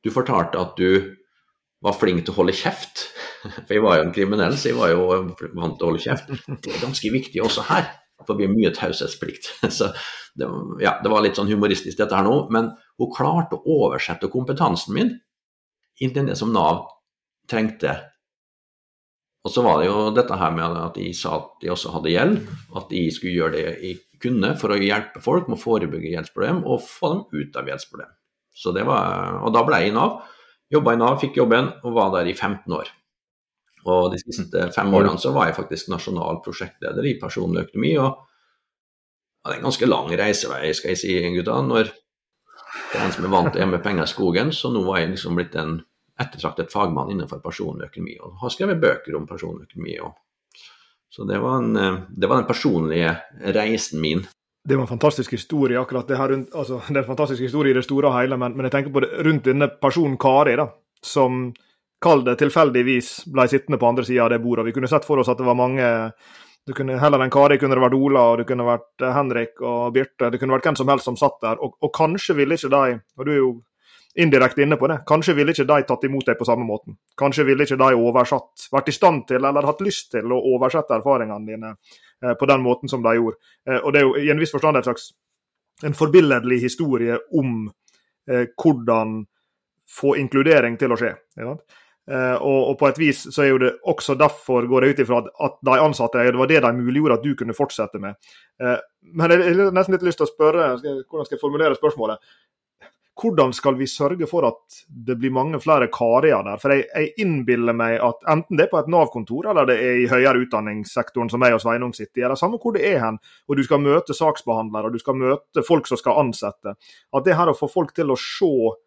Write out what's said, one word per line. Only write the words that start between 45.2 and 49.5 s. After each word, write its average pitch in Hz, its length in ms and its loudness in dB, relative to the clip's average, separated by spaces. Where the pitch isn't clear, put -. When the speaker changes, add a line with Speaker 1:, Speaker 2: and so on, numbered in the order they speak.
Speaker 1:
blitt 87 220 -6
en 80 240 -6
ettertraktet - 560 -8
fagmann 85 400 -2
innenfor 78 320 -8
personlig 87 460 -10
økonomi, 85 240 -12
og 92 160 -20
har 123 140 -6
skrevet 185 260 -2
bøker 78 380 -2
om 76 100 -10
personlig 85 400 -12